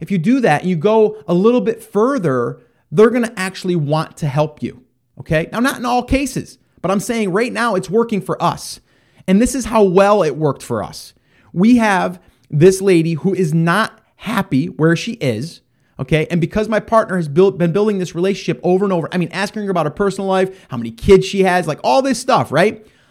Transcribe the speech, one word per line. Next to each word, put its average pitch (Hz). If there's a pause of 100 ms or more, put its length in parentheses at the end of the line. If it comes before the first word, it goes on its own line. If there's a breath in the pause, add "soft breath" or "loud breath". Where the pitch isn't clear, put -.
if 160
you 196
do 233
that 196
and 180
you 185
go 214 (100)
a 180
little 226
bit -
further, 165 (320 soft breath)
they're 214
gonna 233
actually 185
want 151
to 160
help 147
you, - (380)
okay? 160
Now, 208
not 269
in 240
all 247
cases, 262 (240)
but 170
I'm 202
saying 220
right 220
now 220
it's 185
working 220
for -
us. - (460 soft breath)
And 190
this 247
is 247
how 220
well 196
it 147
worked 147
for 107
us. - (400 soft breath)
We 226
have 185 (300 soft breath)
this 185
lady 165
who 175
is 170
not 170 (140)
happy 175
where 165
she 226
is, 135 (360)
okay? 156
And 165
because 214
my 214
partner 220
has 170
built, 190
been 170
building 208
this 180
relationship 185
over 185
and 190
over, 165
I 180
mean, 175
asking 208
her 196
about 170
her 147
personal 196
life, 190
how 123
many 117
kids 190
she 190
has, 175
like, 143
all 247
this 269
stuff, 139
right? 196 (240 soft breath)